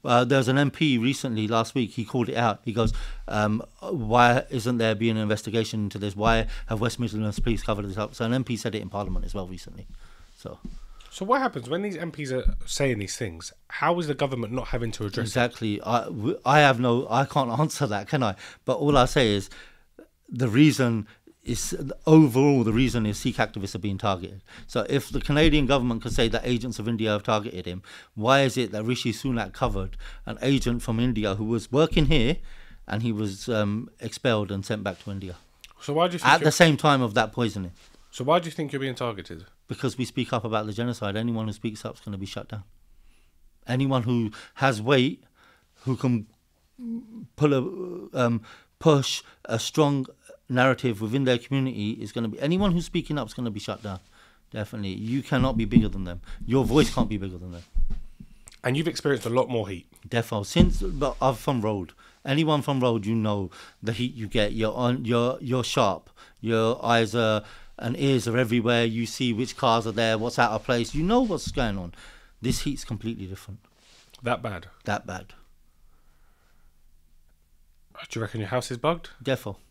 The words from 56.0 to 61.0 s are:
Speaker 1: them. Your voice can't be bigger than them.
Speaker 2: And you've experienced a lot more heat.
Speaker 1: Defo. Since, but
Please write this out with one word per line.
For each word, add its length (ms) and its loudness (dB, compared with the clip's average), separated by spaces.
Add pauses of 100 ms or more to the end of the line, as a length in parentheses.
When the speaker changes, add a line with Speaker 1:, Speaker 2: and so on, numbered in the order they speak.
Speaker 1:
them. 160 -10 (240)
Your 180 2
voice 320 4
can't 140 0
be 80 -4
bigger 200 -8
than 140 -12
them. 120 -14 (1000)
Speaker 2:
And 140 0
you've 100 -2
experienced 400 -2
a 20 -2
lot 200 2
more 180 -2
heat. 180 -10 (220)
Speaker 1:
Defo. 380 -2
Since, 360 4
but 400 -2